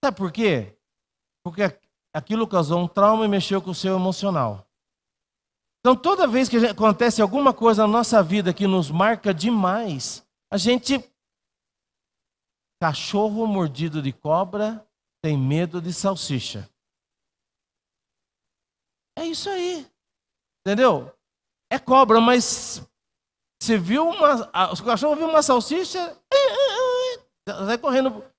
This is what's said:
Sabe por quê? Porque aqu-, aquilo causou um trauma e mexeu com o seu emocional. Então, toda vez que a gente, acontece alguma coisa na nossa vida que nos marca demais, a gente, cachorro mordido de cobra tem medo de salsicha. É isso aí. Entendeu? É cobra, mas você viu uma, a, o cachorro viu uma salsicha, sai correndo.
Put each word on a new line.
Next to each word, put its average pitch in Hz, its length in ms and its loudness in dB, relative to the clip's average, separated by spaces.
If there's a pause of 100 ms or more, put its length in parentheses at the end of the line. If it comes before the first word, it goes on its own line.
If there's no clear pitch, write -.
Sabe 233 120 0
por 185 140 -6
quê? 151 460 -2 (640)
Porque 180 200 -6
aqu-, - 260 -4 (260)
aquilo 214 320 -4
causou 175 320 0
um 175 100 -2
trauma 214 360 2
e 214 40 2
mexeu 196 340 0
com 185 80 -10
o 180 40 -6
seu 190 220 -2
emocional. 175 720 -4 (1120)
Então, 247 160 4
toda 359 300 2
vez 247 220 0
que 240 80 0
a 226 40 4
gente, 226 120 2
acontece 214 500 2
alguma 254 320 2
coisa 220 320 4
na 208 60 2
nossa 226 300 4
vida 180 300 0
que 196 140 -2
nos 180 240 0
marca 196 420 0
demais, 190 920 -2 (260)
a 196 40 -2
gente, 247 460 0 (1800)
cachorro 208 680 -2
mordido 160 560 -4
de 135 100 -4
cobra 202 760 -4 (360)
tem 151 160 -2
medo 160 420 -2
de 175 120 -8
salsicha. 151 760 -6 (2500)
É 311 60 -8
isso 330 240 -8
aí. 359 380 -6 (800)
Entendeu? 196 460 0 (580)
É 262 80 -2
cobra, 254 420 4
mas - 640 0 (800)
você 220 160 2
viu 240 300 0
uma, 294 440 2
a, 180 200 0
o 190 120 -10
cachorro 247 320 0
viu 320 120 -4
uma 311 140 4
salsicha, 320 800 -2 (1300)
sai 196 300 -4
correndo. 262 460 0 (140)